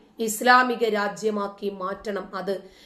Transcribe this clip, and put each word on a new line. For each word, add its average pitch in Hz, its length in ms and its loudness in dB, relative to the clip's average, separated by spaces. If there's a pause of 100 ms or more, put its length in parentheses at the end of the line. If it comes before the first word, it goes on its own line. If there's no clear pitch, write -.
(200)
ഇസ്ലാമിക 240 680 4
രാജ്യമാക്കി 202 800 -2
മാറ്റണം. 196 640 -8
അത് 185 280 -4 (220)